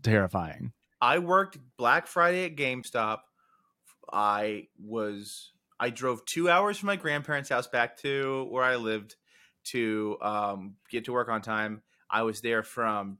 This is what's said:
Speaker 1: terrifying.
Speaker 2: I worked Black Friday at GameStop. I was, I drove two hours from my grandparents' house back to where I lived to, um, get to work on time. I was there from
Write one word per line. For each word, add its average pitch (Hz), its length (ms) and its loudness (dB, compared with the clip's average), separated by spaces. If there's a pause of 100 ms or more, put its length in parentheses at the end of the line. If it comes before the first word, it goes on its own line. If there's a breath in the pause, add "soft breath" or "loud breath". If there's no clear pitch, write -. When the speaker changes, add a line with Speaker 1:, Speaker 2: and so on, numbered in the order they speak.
Speaker 1:
terrifying. 95 680 2 (300)
Speaker 2:
I 135 180 4
worked 185 380 2 (200)
Black 131 300 4
Friday 180 380 2
at 160 100 -8
GameStop. 123 640 -2 (920)
I 104 560 0 (120)
was, 104 720 -6 (280)
I 123 100 0
drove 120 360 -4
two 170 240 0
hours 202 280 4
from 202 100 -6
my 202 80 2
grandparents' 147 540 -2
house 127 180 0
back 120 300 0
to 135 520 -2
where 127 140 0
I 127 140 4
lived 110 380 -4 (500 soft breath)
to, 107 560 0
um, 101 540 -2 (140)
get 117 160 -4
to 127 80 -8
work 123 160 2
on 110 120 0
time. 107 400 -4 (260)
I 110 140 0
was 110 200 -2
there 117 200 2
from 104 580 -2